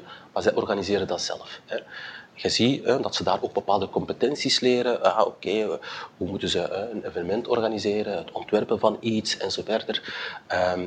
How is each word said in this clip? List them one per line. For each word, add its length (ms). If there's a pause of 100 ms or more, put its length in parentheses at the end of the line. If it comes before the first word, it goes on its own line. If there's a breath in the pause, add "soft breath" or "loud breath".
(340 loud breath)
maar 100
zij 100
organiseren 540
dat 140
zelf, 440
hè. 120 (560 loud breath)
Je 160
ziet, 360
hè, 140
dat 160
ze 80
daar 200
ook 100
bepaalde 360
competenties 680
leren. 440
Ah, 220
oké, 240
eh, 200 (480 loud breath)
hoe 100
moeten 220
ze, 100
hè, 300
een 160
evenement 420
organiseren, 720
het 140
ontwerpen 480
van 200
iets 380
en 140
zo 140
verder. 480 (340 loud breath)
Ehm, 400